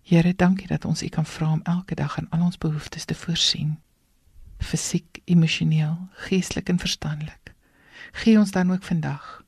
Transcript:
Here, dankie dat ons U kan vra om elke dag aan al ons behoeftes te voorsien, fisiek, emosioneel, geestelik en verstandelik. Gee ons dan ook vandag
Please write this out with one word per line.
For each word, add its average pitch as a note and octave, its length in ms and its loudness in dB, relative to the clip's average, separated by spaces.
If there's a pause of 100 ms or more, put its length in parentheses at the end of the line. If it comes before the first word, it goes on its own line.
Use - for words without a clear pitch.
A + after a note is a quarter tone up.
Here, F3 340 4
dankie F#3 320 2
dat D3+ 180 -2
ons D#3+ 180 -2
U E3+ 40 -6
kan D#3 180 -2
vra D#3 260 -2
om D#3 120 0
elke F3 320 -4
dag D3 220 -4
aan D#3 120 -8
al E3 120 0
ons F3 160 0
behoeftes D3+ 480 -6
te - 100 -4
voorsien, D3+ 640 -2 (840)
fisiek, - 680 -4
emosioneel, D#3+ 720 2 (140)
geestelik - 580 -2
en F3+ 100 2
verstandelik. - 720 -6 (580)
Gee A3 280 6
ons G3 120 4
dan F#3 200 2
ook F#3 120 -2
vandag D3+ 640 -6